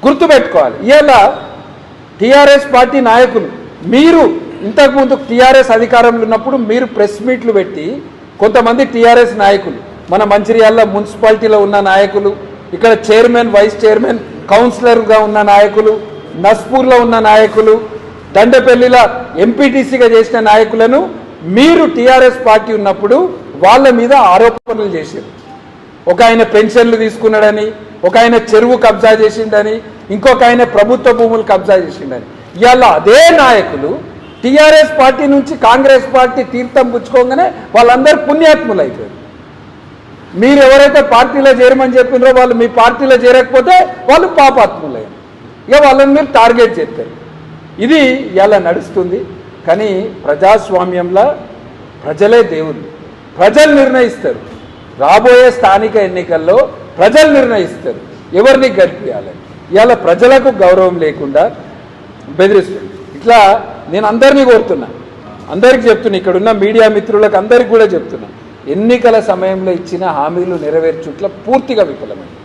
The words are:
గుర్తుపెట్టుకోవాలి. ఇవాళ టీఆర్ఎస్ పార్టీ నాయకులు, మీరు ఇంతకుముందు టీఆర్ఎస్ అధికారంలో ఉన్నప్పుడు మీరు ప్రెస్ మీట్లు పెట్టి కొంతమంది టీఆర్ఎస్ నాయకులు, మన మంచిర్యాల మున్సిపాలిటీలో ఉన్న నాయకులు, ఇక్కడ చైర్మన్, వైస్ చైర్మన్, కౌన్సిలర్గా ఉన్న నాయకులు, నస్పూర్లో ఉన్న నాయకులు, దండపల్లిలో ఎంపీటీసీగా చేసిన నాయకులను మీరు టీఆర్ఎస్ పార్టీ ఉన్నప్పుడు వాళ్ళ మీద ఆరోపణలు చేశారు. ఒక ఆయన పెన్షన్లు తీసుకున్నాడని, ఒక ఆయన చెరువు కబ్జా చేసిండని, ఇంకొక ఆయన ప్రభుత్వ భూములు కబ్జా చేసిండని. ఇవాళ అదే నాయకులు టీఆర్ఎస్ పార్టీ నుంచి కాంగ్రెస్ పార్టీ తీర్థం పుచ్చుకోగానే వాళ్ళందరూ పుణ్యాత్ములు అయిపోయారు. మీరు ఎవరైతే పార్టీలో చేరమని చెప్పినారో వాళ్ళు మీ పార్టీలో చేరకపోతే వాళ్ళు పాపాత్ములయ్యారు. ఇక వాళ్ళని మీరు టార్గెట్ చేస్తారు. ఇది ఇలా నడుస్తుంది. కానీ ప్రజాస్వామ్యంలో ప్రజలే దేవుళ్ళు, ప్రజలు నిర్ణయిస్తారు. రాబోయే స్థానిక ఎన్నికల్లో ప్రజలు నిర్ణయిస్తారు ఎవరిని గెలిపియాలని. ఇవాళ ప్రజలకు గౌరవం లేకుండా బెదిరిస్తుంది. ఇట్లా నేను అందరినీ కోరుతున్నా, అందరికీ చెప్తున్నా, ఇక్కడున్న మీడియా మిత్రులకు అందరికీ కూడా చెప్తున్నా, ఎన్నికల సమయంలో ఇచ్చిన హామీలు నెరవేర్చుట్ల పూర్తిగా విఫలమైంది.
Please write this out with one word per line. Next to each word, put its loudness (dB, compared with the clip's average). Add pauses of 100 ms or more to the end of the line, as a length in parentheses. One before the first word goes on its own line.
గుర్తుపెట్టుకోవాలి. 0 (120)
ఇవాళ 4 (1080)
టీఆర్ఎస్ 4
పార్టీ 2 (120)
నాయకులు, 0 (460)
మీరు 4 (460)
ఇంతకుముందు 0 (140)
టీఆర్ఎస్ 2
అధికారంలో 0
ఉన్నప్పుడు -4 (140)
మీరు -2 (100)
ప్రెస్ -4
మీట్లు -4
పెట్టి -8 (560)
కొంతమంది 0 (100)
టీఆర్ఎస్ 2
నాయకులు, -2 (340)
మన 0 (100)
మంచిర్యాల 2 (120)
మున్సిపాలిటీలో 0
ఉన్న -2 (140)
నాయకులు, 0 (440)
ఇక్కడ 2 (160)
చైర్మన్, 2
వైస్ 0
చైర్మన్, 0 (320)
కౌన్సిలర్గా 2
ఉన్న -2 (140)
నాయకులు, 2 (520)
నస్పూర్లో 0
ఉన్న 0 (140)
నాయకులు, 2 (640)
దండపల్లిలో 4 (420)
ఎంపీటీసీగా 0
చేసిన 0 (120)
నాయకులను 2 (560)
మీరు 4 (140)
టీఆర్ఎస్ 2
పార్టీ 2
ఉన్నప్పుడు -2 (480)
వాళ్ళ 4
మీద 0 (200)
ఆరోపణలు -2
చేశారు. -14 (840)
ఒక -2
ఆయన 2 (120)
పెన్షన్లు 2
తీసుకున్నాడని, -2 (400)
ఒక -2
ఆయన 2 (140)
చెరువు 2 (100)
కబ్జా 2 (100)
చేసిండని, -2 (380)
ఇంకొక 0
ఆయన 2 (120)
ప్రభుత్వ 0
భూములు -2
కబ్జా 0
చేసిండని. -14 (340)
ఇవాళ 4 (140)
అదే 4 (220)
నాయకులు 0 (520)
టీఆర్ఎస్ 4
పార్టీ 0 (100)
నుంచి -2 (140)
కాంగ్రెస్ 2
పార్టీ 0 (120)
తీర్థం -2
పుచ్చుకోగానే -2 (280)
వాళ్ళందరూ 2 (100)
పుణ్యాత్ములు 0
అయిపోయారు. -12 (1300)
మీరు 2
ఎవరైతే 4 (140)
పార్టీలో 2 (100)
చేరమని 2
చెప్పినారో 2
వాళ్ళు 2
మీ 0 (140)
పార్టీలో 2
చేరకపోతే 4 (320)
వాళ్ళు 2 (120)
పాపాత్ములయ్యారు. 0 (560)
ఇక 2
వాళ్ళని 4
మీరు -2 (100)
టార్గెట్ 2
చేస్తారు. -10 (720)
ఇది 0 (420)
ఇలా 2
నడుస్తుంది. -6 (460)
కానీ -2 (360)
ప్రజాస్వామ్యంలో -2 (800)
ప్రజలే 0 (120)
దేవుళ్ళు, -10 (520)
ప్రజలు 2
నిర్ణయిస్తారు. -2 (640)
రాబోయే 4 (100)
స్థానిక 0 (120)
ఎన్నికల్లో -2 (400)
ప్రజలు 4
నిర్ణయిస్తారు -4 (400)
ఎవరిని 2 (100)
గెలిపియాలని. -4 (320)
ఇవాళ 2 (120)
ప్రజలకు 2 (120)
గౌరవం 2
లేకుండా -4 (920)
బెదిరిస్తుంది. -2 (280)
ఇట్లా 2 (540)
నేను -4
అందరినీ 2
కోరుతున్నా, 0 (640)
అందరికీ 2
చెప్తున్నా, -2
ఇక్కడున్న -2 (120)
మీడియా 2 (100)
మిత్రులకు -2
అందరికీ 0
కూడా 4
చెప్తున్నా, -10 (460)
ఎన్నికల 0 (140)
సమయంలో -4
ఇచ్చిన -10 (140)
హామీలు -6
నెరవేర్చుట్ల -6 (200)
పూర్తిగా -2
విఫలమైంది. -16